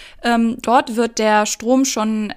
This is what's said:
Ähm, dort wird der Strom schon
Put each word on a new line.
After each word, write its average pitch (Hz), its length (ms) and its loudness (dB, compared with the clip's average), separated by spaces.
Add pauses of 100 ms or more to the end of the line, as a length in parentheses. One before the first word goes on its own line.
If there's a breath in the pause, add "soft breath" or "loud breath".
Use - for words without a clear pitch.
(220 loud breath)
Ähm, 233 400 2
dort 240 340 2
wird 233 220 -2
der 214 280 2
Strom 254 380 0
schon 214 520 -4